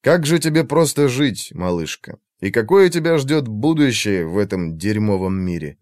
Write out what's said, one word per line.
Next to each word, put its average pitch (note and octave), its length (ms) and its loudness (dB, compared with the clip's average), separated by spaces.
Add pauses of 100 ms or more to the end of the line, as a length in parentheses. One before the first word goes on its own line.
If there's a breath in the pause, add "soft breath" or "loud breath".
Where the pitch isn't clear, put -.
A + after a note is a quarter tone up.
«Как D#3+ 240 2
же D#3+ 140 2
тебе D#3+ 240 0
просто C#3+ 440 2
жить, B2+ 460 -2
малышка? F2 640 -6 (220)
И F#2+ 100 -4
какое F3 380 4
тебя E3 280 0
ждет C#3+ 300 -2
будущее A2 800 0
в F2 100 -4
этом F#2 400 -2
дерьмовом F#2+ 640 -2
мире?» E2 420 -6